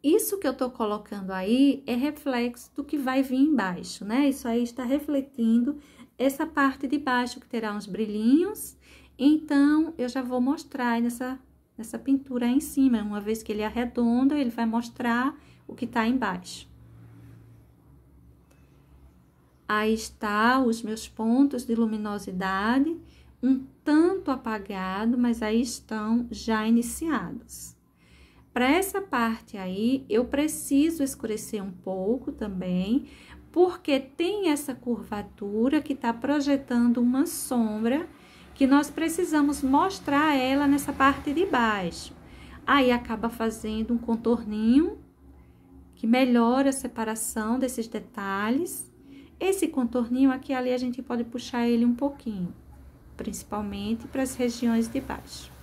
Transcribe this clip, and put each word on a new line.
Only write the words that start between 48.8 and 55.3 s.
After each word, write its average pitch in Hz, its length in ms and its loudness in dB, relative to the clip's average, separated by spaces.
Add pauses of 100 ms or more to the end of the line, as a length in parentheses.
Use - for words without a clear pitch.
Esse 381 300 0
contorninho 247 600 2
aqui 262 200 -4
e 269 40 0
ali, 254 180 0
a 254 40 0
gente 254 240 -4
pode 240 220 -4
puxar 240 420 -4
ele 240 200 4
um 240 100 4
pouquinho, 220 580 -4 (640)
principalmente 208 920 -6
pras 262 280 -4
regiões 233 540 0
de 269 100 -4
baixo. - 500 -12 (140)